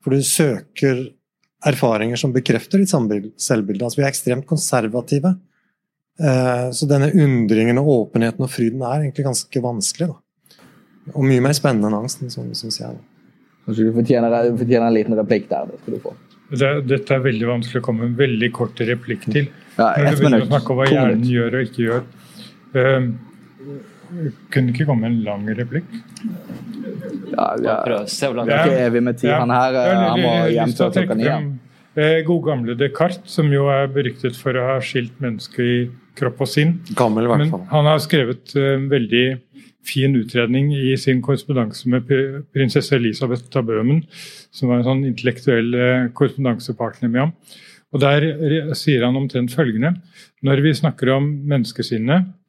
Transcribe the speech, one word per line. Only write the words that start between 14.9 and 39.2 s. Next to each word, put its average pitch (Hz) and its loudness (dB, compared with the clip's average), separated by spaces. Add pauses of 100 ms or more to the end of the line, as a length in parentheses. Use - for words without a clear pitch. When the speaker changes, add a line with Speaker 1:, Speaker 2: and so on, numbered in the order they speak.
Speaker 2:
liten 110 2
replikk 107 2
der, 69 -4
det - -16
skal - -8
du - -8
få. - -10 (400)
Speaker 3:
Det, 135 2 (200)
dette 135 0
er 135 2
veldig 117 0
vanskelig 120 -2
å 117 -12
komme 113 -2
med 120 0
en 117 -2
veldig 120 2
kort - -4
replikk 117 -4
til. 143 2 (300)
Speaker 2:
Ja, 110 4
Speaker 3:
Når 143 4
Speaker 2:
ett 147 2
Speaker 3:
du 139 2
begynner 131 6
Speaker 2:
minutt. 107 -2
Speaker 3:
å - 0
snakke 139 0
om 127 0
hva 135 4
Speaker 2:
To 151 6
Speaker 3:
hjernen 123 2
Speaker 2:
minutter. 123 2
Speaker 3:
gjør 117 0
og 127 -2
ikke 120 -2
gjør. 120 0 (800)
Ehm, 131 2 (1500)
kunne 127 2
ikke 151 -2
komme 117 0
en 117 0
lang 104 -6 (100)
replikk? 131 -6 (1400)
Speaker 2:
Ja, - -4 (160)
ja. 110 -2 (100)
Speaker 4:
Prøv 110 -4
å 104 -10
se - -6
hvor 120 -6
langt 113 -2
Speaker 2:
Det 139 2
er 160 2
ikke 135 2
Speaker 3:
Ja. 123 2
Speaker 2:
evig 120 0
med 123 -2
tid, 143 0
Speaker 3:
Ja. 147 2
Speaker 2:
han 123 0
her, 127 2
Speaker 3:
Jeg 131 2
har 117 2
Speaker 2:
han 123 0
må 165 2
Speaker 3:
lyst 117 2
Speaker 2:
hjem 113 2
Speaker 3:
til 123 -2
å - -10
Speaker 2:
før - 2
klokka 185 0
Speaker 3:
trekke 180 0
Speaker 2:
ni, 110 0
Speaker 3:
frem, 147 -2 (360)
eh, 156 2
gode 156 0
gamle 123 -2
Descartes, 156 -2
som 147 2
jo 139 2
er 139 2
beryktet 127 -4
for 135 -4
å 127 -2
ha 131 0
skilt 120 -6
mennesket 120 -6
i 123 0 (260)
kropp 123 -4
og 127 -2
sinn. 165 2 (140)
Speaker 1:
Gammel, 113 2
i 120 2
hvert 117 4
Speaker 3:
Men 151 2
Speaker 1:
fall. 92 -4
Speaker 3:
han 147 4
har 156 4
skrevet, 139 -2
eh, 139 2
en 135 -2
veldig 123 2 (440)